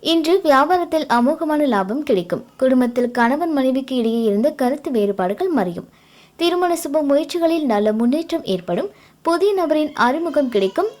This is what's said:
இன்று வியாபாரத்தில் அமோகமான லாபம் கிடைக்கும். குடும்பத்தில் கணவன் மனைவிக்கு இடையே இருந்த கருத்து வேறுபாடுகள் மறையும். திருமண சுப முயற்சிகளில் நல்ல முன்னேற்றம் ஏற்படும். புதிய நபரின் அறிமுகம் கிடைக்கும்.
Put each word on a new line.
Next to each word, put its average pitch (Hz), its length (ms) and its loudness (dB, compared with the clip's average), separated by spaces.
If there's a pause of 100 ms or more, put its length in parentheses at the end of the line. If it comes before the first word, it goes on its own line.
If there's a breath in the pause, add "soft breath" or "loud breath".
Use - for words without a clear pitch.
இன்று 330 300 2 (120)
வியாபாரத்தில் 320 600 2 (100)
அமோகமான 302 580 0
லாபம் 202 340 -2
கிடைக்கும். 180 340 -2 (200)
குடும்பத்தில் 247 560 2
கணவன் 302 400 0
மனைவிக்கு 262 420 0
இடையே 226 300 0
இருந்த 208 200 2 (120)
கருத்து 285 340 -2
வேறுபாடுகள் 202 640 0
மறையும். 180 280 -4 (540 soft breath)
திருமண 349 320 0 (100)
சுப 302 280 -2
முயற்சிகளில் 320 640 0
நல்ல 214 280 2
முன்னேற்றம் 311 440 0 (100)
ஏற்படும். 185 360 -4 (360 soft breath)
புதிய 339 340 2
நபரின் 302 340 0 (140)
அறிமுகம் 294 480 0
கிடைக்கும். 208 340 0 (120)